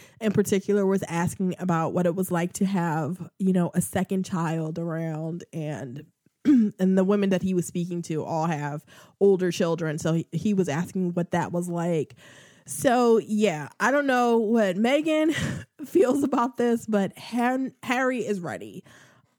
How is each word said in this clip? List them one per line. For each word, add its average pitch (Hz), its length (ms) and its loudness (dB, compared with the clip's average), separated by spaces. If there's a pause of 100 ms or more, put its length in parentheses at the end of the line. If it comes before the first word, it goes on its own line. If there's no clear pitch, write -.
(200)
in 214 120 0
particular 202 540 2
was 190 180 2
asking 170 560 -2
about 165 340 0
what 175 120 2
it 175 100 0
was 190 160 -2
like 175 220 -2
to 202 120 0
have, 170 640 -2 (100)
you 190 140 2
know, 175 200 2
a 180 80 2
second 190 440 -2
child 165 540 -4
around, 165 640 -6 (100)
and, 147 520 -8 (200)
<clears throat> - 200 -18
and 202 520 4
the 190 60 4
women 202 260 2
that 180 120 0
he 190 120 0
was 175 120 0
speaking 175 360 -6
to 160 220 -4
all 160 240 -2
have 147 360 -4 (360)
older 185 320 4
children. 165 460 -2
So 160 160 0
he, 165 180 0
he 208 220 0
was 185 140 2
asking 175 460 -2
what 175 180 -4
that 170 200 -2
was 175 180 -4
like. 170 460 -2 (500)
So, 240 540 2
yeah, 185 500 -2 (100)
I 220 120 2
don't 285 160 2
know 247 320 2
what 208 360 2
Meghan 302 580 2
<laughs> - 520 -6
feels 277 380 2
about 262 340 0
this, 240 280 0
but 196 320 0
Han-, 247 560 -2 (100)
Harry 254 420 0
is 202 160 -2
ready. 107 420 -10 (540)